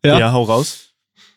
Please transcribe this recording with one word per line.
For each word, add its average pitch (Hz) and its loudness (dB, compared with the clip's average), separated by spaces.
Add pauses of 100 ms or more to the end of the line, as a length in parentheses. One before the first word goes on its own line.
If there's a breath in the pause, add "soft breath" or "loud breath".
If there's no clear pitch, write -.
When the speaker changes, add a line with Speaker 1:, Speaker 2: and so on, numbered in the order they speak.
Speaker 1:
Ja. 139 2
Speaker 2:
Ja, 113 0
hau 123 0
raus. 117 -4 (440 soft breath)